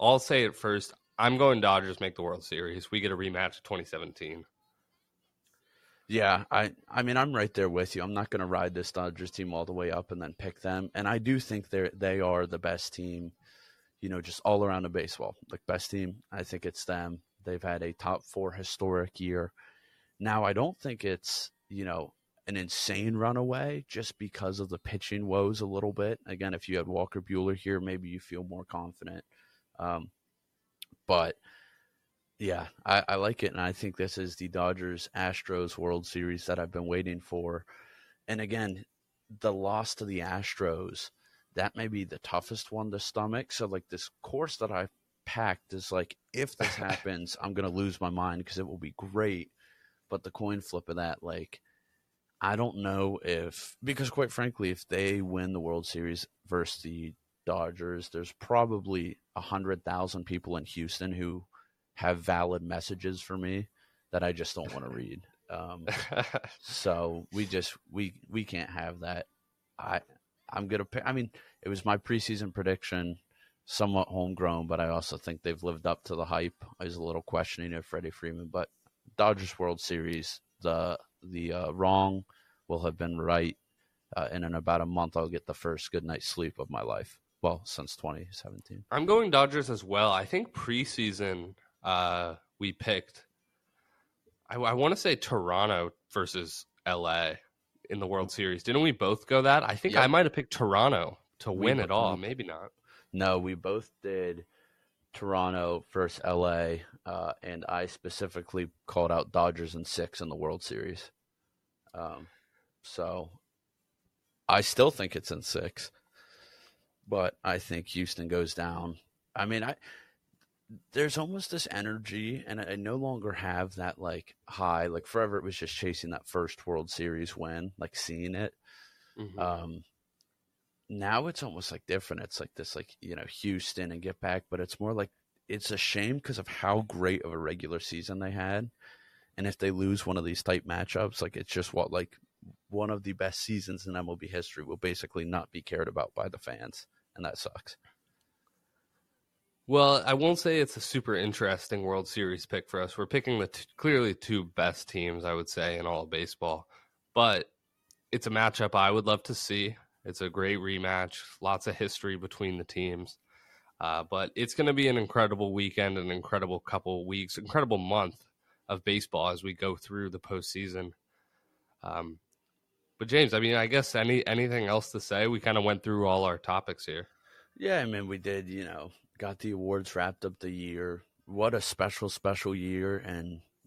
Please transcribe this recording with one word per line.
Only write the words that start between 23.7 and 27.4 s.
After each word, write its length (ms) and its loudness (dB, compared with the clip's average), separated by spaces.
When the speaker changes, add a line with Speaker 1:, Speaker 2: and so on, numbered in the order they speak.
Speaker 2:
just 300 -8
because 420 -4
of 100 -4
the 100 -6
pitching 480 -4
woes 340 4
a 40 -2
little 280 -2
bit. 320 0
Again, 280 -4
if 140 -6
you 100 0
had 100 0
Walker 340 -2
Buehler 340 0